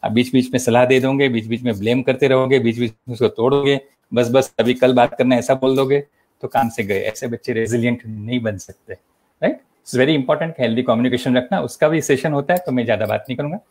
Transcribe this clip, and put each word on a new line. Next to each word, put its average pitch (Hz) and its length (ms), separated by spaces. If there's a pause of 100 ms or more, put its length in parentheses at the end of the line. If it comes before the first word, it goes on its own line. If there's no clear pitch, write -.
आप 110 80
बीच 123 200
बीच 127 220
में 127 60
सलाह 123 260
दे 131 140
दोगे, 135 300
बीच 113 160
बीच 113 160
में 117 180
blame 120 220
करते 131 260
रहोगे, 131 320
बीच 117 200
बीच 117 140 (140)
में 123 60
उसको 127 140
तोड़ोगे, 139 540 (320)
"बस, 117 180
बस, 131 280
अभी 117 140
कल 127 200
बात 120 240
करना", 127 180
ऐसा 120 180
बोल 131 220
दोगे, 135 280 (380)
तो - 60
काम 117 220
से - 140
गए। 98 180
ऐसे 107 260
बच्चे 117 260
resilient 117 540
नहीं 110 320
बन 110 180
सकते, - 360 (500)
right? 202 180 (240)
It's 123 140
very 147 180
important 156 400
कि 135 60
healthy 117 200
communication 123 540
रखना। 156 240
उसका 151 280
भी 156 120
session 147 320
होता 143 200
है, 180 120
तो 147 60
मैं 127 120
ज़्यादा 110 220
बात 107 240
नहीं 127 80
करूँगा। 147 220 (120)